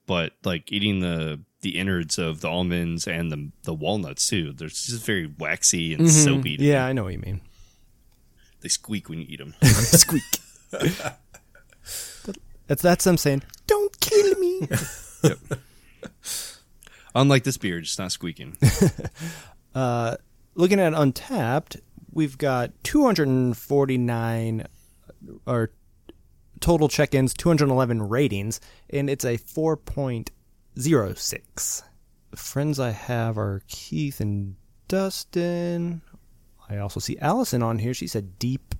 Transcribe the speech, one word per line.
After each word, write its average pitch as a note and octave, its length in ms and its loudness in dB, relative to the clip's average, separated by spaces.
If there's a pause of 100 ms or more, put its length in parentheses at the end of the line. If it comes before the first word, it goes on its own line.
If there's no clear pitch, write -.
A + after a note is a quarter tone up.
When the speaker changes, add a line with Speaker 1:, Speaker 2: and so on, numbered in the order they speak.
Speaker 1:
but, E2+ 260 -2 (120)
like, F2 260 -4
eating G2+ 300 0
the, D#2+ 400 -4 (220)
the F2 160 -4
innards F2+ 400 -2
of D#2+ 240 -4
the D#2+ 60 -4
almonds E2+ 600 -2
and E2 240 -4
the, D2 180 -8 (120)
the E2 120 -8
walnuts, D#2 540 -4
too, E2 240 -2
they're D#2 160 -12
just A#2 360 -8
very F#2 220 -2 (120)
waxy E2+ 560 0
and D3+ 80 0
Speaker 2:
Mm-hmm. E3 60 8 (280)
Speaker 1:
soapy C3 220 -4
to C3+ 60 0
Speaker 2:
Yeah, C#3+ 200 4
Speaker 1:
me. C3 60 -2
Speaker 2:
I - 20 -2
know A#2+ 120 -2
what F#2 100 -6
you - 60 -8
mean. F#2+ 200 -8 (1200)
Speaker 1:
They - 80 -12
squeak - 420 -6
when D#2+ 100 -8
you C#2+ 80 -10
eat C#2 140 -14
'em. D2 160 -16
Speaker 2:
<laughs> - 40 2
Squeak. A#2+ 600 6 (480)
But - 1700 -8 (280)
that's, C#3+ 160 -2
that's F3 220 4
them F3 140 6
saying, C#3 240 2 (240)
"Don't G#4 340 0
kill G4+ 380 4
me." F#4 340 0
<laughs> - 60 0 (440)
Speaker 1:
Yep. - 160 4 (1800)
Unlike C3+ 300 6
this C3 120 -2
beer, F2 240 -4
just - 180 -8
not F#2 140 -6
squeaking. D#2 500 -8
Speaker 2:
<laughs> C#3 40 6 (1080)
Uh, A#2+ 420 -2 (380)
looking F3+ 240 4
at E3+ 140 4
Untappd, D3+ 880 0 (320)
we've C#3+ 260 -2
got C3 320 0 (140)
two D4 200 4
hundred F#3 220 4
and B2+ 300 2
forty-nine, A#2 1120 0 (800)
or A#2 260 0 (880)
total D#3 280 6
check-ins, C3+ 460 2
two - 140 0
hundred D3 220 4
eleven B2 380 2
ratings, A2 520 0 (300)
and C#3 200 -2
it's C3+ 140 -4
a A#2+ 120 0
four D#3+ 400 -2
point B2+ 540 -6 (480)
zero B2 360 2
six. - 680 -8 (480)
The - 60 -18
friends C#3+ 420 -4
I B2 120 -2
have A2+ 460 -2
are G2+ 300 -4
Keith - 540 -6
and G2+ 340 -4 (320)
Dustin. F3 1160 -2 (680)
I G#2 60 -6
also G2+ 240 -6
see - 180 -6
Allison E3 420 0
on A2+ 200 0
here. B2 140 -2
She - 120 -8
said, G2 320 -8
"Deep B2+ 400 -4